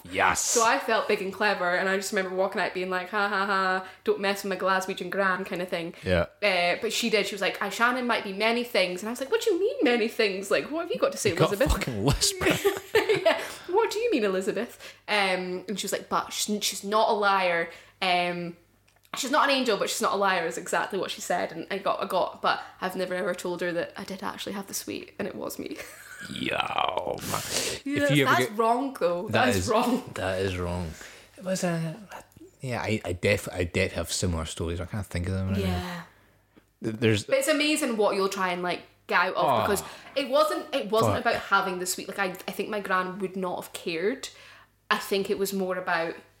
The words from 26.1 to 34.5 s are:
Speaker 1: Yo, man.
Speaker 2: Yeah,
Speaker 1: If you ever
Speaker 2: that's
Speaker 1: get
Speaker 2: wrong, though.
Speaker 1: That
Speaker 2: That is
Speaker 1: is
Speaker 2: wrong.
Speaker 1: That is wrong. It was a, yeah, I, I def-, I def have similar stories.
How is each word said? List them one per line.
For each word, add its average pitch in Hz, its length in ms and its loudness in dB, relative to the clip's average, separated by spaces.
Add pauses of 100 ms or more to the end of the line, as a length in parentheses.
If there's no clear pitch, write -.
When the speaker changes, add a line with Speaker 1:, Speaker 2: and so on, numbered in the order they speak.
Speaker 1:
Yo, - 880 -2 (140)
man. - 100 0 (420)
Speaker 2:
Yeah, 285 200 0
Speaker 1:
If 285 120 2
you 139 100 6
ever 277 100 6
Speaker 2:
that's 240 140 4
Speaker 1:
get 208 80 -6
Speaker 2:
wrong, 226 420 2
though. 175 280 0
Speaker 1:
That 110 180 4
Speaker 2:
That - 40 4
is 101 80 2
Speaker 1:
is 90 120 0
Speaker 2:
wrong. 233 340 2 (120)
Speaker 1:
That 92 260 -2
is 95 160 0
wrong. 87 340 -2 (460)
It - 60 -16
was 185 220 -2
a, 165 300 -2 (680)
yeah, 123 200 -2
I, 107 220 0
I 90 100 -4
def-, 101 380 2
I 90 140 -2
def 95 280 0
have 85 180 -4
similar 82 340 0
stories. 82 340 -4